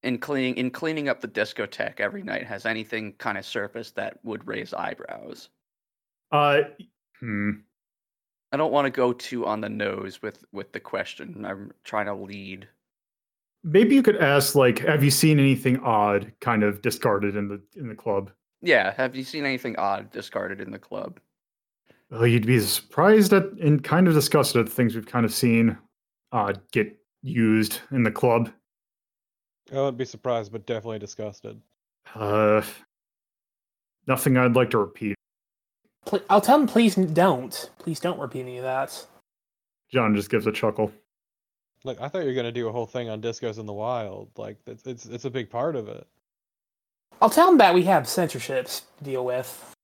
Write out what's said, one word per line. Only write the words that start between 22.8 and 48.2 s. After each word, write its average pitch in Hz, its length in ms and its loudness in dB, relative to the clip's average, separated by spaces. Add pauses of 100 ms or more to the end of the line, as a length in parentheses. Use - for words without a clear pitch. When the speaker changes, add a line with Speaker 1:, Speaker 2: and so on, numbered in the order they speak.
Speaker 2:
at 196 200 4
and 151 300 2
kind 180 240 4
of 165 60 4
disgusted 143 480 4
at 110 60 0
the - 40 -10
things 117 240 0
we've 113 120 -8
kind 117 180 0
of 110 80 -2
seen, 117 440 2 (540)
uh, 101 220 -2 (180)
get 104 260 -2 (260)
used 110 580 0 (100)
in 131 120 0
the 107 80 0
club. 120 380 0 (1200)
Speaker 3:
I 139 40 -8
wouldn't 135 220 -2
be 127 80 -4
surprised, 113 480 -6
but 104 120 -12
definitely 113 340 -8
disgusted. 107 600 -14 (560)
Speaker 2:
Uh, 107 460 2 (1500)
nothing 131 300 2
I'd 123 180 4
like 127 140 4
to 120 80 0
repeat. 101 380 -2 (880)
Speaker 4:
Pl-, - 240 -2
I'll 202 120 8
tell 262 180 6
him, 285 80 2
"Please 226 300 4
n-, 180 160 2
don't. 151 560 2 (100)
Please 160 200 -8
don't 175 200 -4
repeat 135 220 -10
any 123 160 -12
of 127 60 -10
that." 131 420 -6 (840)
Speaker 2:
John 113 240 2
just 101 140 -4
gives 110 180 0
a 113 60 0
chuckle. 107 380 -2 (920)
Speaker 3:
Look, 127 180 -10
I 120 60 -8
thought 190 140 -6
you 156 60 -2
were 131 60 -2
gonna 120 180 -2
do 117 160 -4
a 107 40 -4
whole 117 160 -4
thing 120 220 -8
on 107 120 -10
discos 113 380 -8
in 110 60 -12
the 104 80 -10
wild. 104 640 -8
Like, 107 280 -14
it's, 113 220 -18
it's, 123 180 -14
it's 117 200 -12
a 131 40 -4
big 120 200 -8
part 143 260 -4
of 113 120 -8
it. - 200 -18 (1120)
Speaker 4:
I'll 220 80 6
tell 330 200 6
him 339 100 8
that 190 140 8
we 180 100 6
have 165 240 4
censorships 135 720 -4 (160)